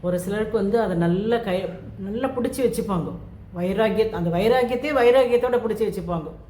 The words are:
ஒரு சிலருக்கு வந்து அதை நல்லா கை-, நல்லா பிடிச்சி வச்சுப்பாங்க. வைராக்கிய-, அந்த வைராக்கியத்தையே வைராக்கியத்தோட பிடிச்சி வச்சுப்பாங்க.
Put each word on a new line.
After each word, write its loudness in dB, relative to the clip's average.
ஒரு 0
சிலருக்கு -2
வந்து 2
அதை 0
நல்லா 2
கை-, -2
நல்லா -4
பிடிச்சி -4
வச்சுப்பாங்க. -2
வைராக்கிய-, 0
அந்த 0
வைராக்கியத்தையே 2
வைராக்கியத்தோட 4
பிடிச்சி 0
வச்சுப்பாங்க. -4